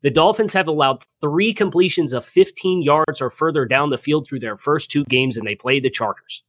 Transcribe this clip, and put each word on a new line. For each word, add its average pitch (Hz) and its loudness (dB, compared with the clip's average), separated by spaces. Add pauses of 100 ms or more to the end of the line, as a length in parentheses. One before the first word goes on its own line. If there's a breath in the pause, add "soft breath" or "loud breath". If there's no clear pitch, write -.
The 143 2
Dolphins 202 2
have 185 0
allowed 143 0 (180)
three 175 0
completions 175 0
of 123 -4
fifteen 185 0
yards 151 2
or 127 -4
further 151 0
down 139 2
the 127 -2
field 147 -2
through 135 -8
their 110 -8
first 147 -2
two 147 0
games, 127 2
and 110 -8
they 104 -4
played 127 -6
the 127 0
Chargers. - -8